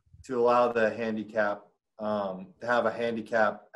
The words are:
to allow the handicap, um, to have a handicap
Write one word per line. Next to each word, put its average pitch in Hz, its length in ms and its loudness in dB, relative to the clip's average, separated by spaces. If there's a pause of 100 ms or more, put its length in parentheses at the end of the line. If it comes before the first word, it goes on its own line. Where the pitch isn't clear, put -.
(240)
to 123 160 -4
allow 120 320 4
the 110 200 2
handicap, 107 720 -4 (320)
um, 101 500 -4 (140)
to 117 60 -8
have 120 180 2
a 107 60 0
handicap 113 720 -2 (120)